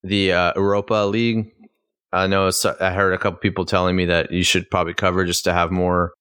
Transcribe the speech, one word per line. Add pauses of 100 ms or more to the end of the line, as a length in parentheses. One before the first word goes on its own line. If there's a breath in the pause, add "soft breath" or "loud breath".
The,
uh,
Europa
League. (580)
I
know
s-,
I
heard
a
couple
people
telling
me
that
you
should
probably
cover
just
to
have
more